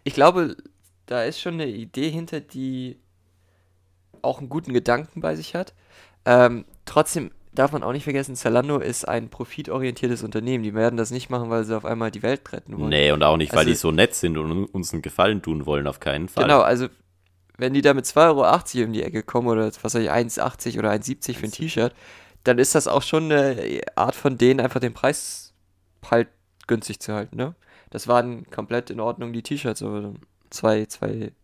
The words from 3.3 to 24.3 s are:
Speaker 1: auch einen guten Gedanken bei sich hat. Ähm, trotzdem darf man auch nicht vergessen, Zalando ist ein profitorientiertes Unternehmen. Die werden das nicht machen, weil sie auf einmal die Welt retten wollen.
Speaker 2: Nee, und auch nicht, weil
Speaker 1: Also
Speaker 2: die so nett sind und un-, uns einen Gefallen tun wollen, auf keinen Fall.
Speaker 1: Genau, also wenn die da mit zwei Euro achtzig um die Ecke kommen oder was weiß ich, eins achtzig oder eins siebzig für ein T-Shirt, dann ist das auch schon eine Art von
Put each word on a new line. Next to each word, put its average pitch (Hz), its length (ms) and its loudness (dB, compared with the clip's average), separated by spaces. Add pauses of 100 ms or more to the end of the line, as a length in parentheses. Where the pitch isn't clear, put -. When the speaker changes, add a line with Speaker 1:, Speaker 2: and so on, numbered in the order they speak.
Speaker 1:
auch 131 160 -4
einen 135 100 -14
guten 143 240 -6
Gedanken 123 480 0
bei 160 160 -2
sich 160 180 -12
hat. 180 200 -8 (500)
Ähm, 123 420 6 (180)
trotzdem 151 460 0 (240)
darf 143 180 2
man 151 100 -4
auch 120 100 -4
nicht 139 120 -8
vergessen, 135 320 -6
Zalando 127 420 2
ist - 300 -4
ein 117 220 -4
profitorientiertes 123 920 -4
Unternehmen. 113 380 -2
Die 104 120 -4
werden 117 240 2
das 113 120 -2
nicht 123 200 -8
machen, 120 180 -4
weil 113 160 0
sie 110 100 -4
auf 110 120 -6
einmal 113 240 -4
die 107 120 -10
Welt 127 300 -2
retten - 240 -12
wollen. 73 140 -4
Speaker 2:
Nee, 73 220 6
und 76 100 2
auch 78 160 6
nicht, 76 140 -2
weil - 80 6
Speaker 1:
Also 78 100 6
Speaker 2:
die 80 60 2
so 82 160 0
nett 87 220 4
sind 82 220 -2
und 78 140 -4
un-, 92 160 -2
uns 90 260 -8
einen 82 80 -6
Gefallen 98 400 0
tun 78 240 -4
wollen, 73 220 -2
auf 69 140 -6
keinen 73 280 -4
Fall. - 160 0
Speaker 1:
Genau, 143 160 6
also 123 280 2 (680)
wenn 127 160 -2
die 139 80 2
da 143 140 6
mit 131 100 0
zwei 156 220 6
Euro 143 180 4
achtzig 123 400 2
um 113 80 -2
die 107 100 -4
Ecke - 200 -6
kommen 123 260 -2
oder 110 200 2
was - 140 -10
weiß 110 200 -4
ich, 87 80 0
eins 117 280 0
achtzig - 400 -4
oder 107 120 0
eins 107 160 -2
siebzig - 320 -8
für - 80 -8
ein 107 60 -8
T-Shirt, 123 420 -2 (500)
dann 123 140 6
ist 131 160 4
das 151 140 4
auch 135 140 2
schon 160 300 0
eine 131 480 0 (160)
Art - 180 0
von 131 220 0